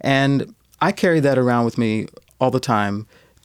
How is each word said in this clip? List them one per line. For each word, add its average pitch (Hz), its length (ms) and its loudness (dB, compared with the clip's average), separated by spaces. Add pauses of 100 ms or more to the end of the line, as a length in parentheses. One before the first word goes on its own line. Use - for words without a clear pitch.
And 135 520 0 (280)
I 175 100 2
carry 170 300 0
that 139 160 2
around 123 260 2
with 113 140 -4
me 110 300 -2 (340)
all 127 100 2
the 127 80 -2
time 104 480 -2 (380)